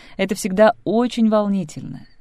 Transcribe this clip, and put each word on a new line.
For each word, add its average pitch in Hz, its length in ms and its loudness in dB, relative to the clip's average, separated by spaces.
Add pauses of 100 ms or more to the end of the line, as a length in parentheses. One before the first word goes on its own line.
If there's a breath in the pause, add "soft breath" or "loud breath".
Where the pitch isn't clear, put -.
(160 loud breath)
Это 196 180 -2
всегда 208 420 2 (100)
очень 226 440 0
волнительно. 196 760 -4 (160)